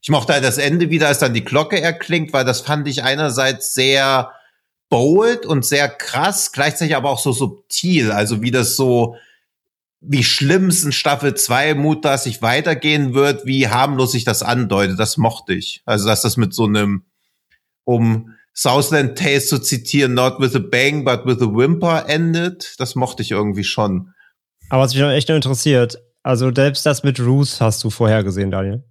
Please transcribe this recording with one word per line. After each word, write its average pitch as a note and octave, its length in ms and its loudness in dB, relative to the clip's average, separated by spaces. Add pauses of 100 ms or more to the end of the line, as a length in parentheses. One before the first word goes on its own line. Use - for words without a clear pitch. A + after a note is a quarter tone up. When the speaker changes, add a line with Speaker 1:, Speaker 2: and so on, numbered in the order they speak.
Speaker 1:
Ich - 80 -12
mochte D3 240 2
halt C#3 100 2
das B2+ 140 0
Ende D3+ 320 0
wieder, D3+ 180 2
als C#3+ 120 2
dann B2+ 140 2
die A2+ 120 -2
Glocke D#3 340 0
erklingt, E3 540 -2
weil C3+ 120 0
das B2+ 160 0
fand D3 260 -4
ich C3 160 -6
einerseits C3+ 720 -2
sehr C3+ 580 2 (580)
bold F#3+ 560 2
und C3+ 200 0
sehr C#3+ 240 2
krass, - 640 -4
gleichzeitig D3+ 440 -2
aber C3+ 140 0
auch B2 100 -2
so C#3 120 0
subtil. B2 800 0
Also G#2 320 0
wie A#2+ 80 -2
das A#2+ 240 0
so, A#2+ 400 2 (840)
wie C#3 220 -2
schlimm F3+ 440 2
es E3 160 0
in D3 80 -2
Staffel C#3+ 420 0
zwei C#3 400 0
mutmaßlich C#3+ 680 -2
weitergehen C#3+ 720 0
wird, C#3 320 2
wie C3 220 2
harmlos C3 420 0
sich A#2+ 140 -2
das A#2 180 0
andeutet, G2+ 560 0
das - 180 -2
mochte - 380 -2
ich. - 300 -10
Also G#2+ 220 0
dass G#2+ 140 2
das A2+ 160 0
mit G#2 160 0
so A2+ 120 0
einem, G#2 400 0 (800)
um A2+ 460 0 (220)
Southland C3+ 640 0
Tales C#3+ 320 0
zu C#3+ 100 0
zitieren, C3 540 0
"Not B2+ 260 0
with B2+ 160 0
a G#2+ 40 2
bang, C3+ 440 0
but B2 220 0
with B2 160 0
a A2 120 0
whimper" D#3+ 540 0
endet, E3 720 -2
das B2+ 160 -6
mochte B2+ 280 -4
ich - 80 -6
irgendwie G#2 320 -2
schon. F#2+ 500 -2 (560)
Speaker 2:
Aber C3 140 2
was B2+ 100 0
mich C3+ 100 2
noch C#3+ 80 2
echt C#3+ 180 0
nur D#3+ 60 4
interessiert, C3 680 2 (220)
also B2+ 300 0
selbst C#3 320 0
das D3 180 2
mit C3 160 0
Ruth C3 400 2
hast A2+ 240 0
du A2+ 60 -2
vorher A2 340 2
gesehen, G2 280 -2
Daniel? G2 400 -4